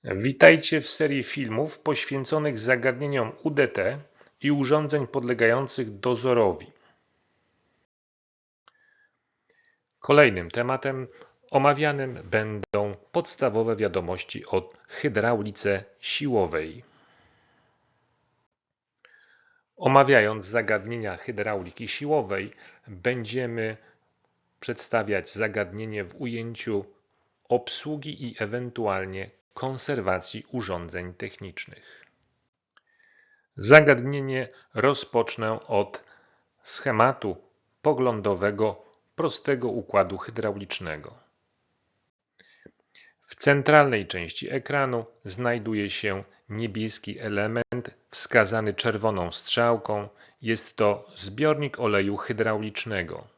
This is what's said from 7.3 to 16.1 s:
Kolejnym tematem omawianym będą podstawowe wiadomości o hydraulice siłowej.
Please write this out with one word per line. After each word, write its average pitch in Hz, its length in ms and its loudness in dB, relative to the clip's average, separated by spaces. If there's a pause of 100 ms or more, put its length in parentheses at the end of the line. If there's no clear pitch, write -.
Kolejnym 110 520 6
tematem 131 560 -4 (440)
omawianym 139 720 2
będą 104 720 -2 (160)
podstawowe 113 640 0
wiadomości 92 680 -4
o - 240 -2 (180)
hydraulice 104 960 -2 (160)
siłowej. 82 840 -2 (3000)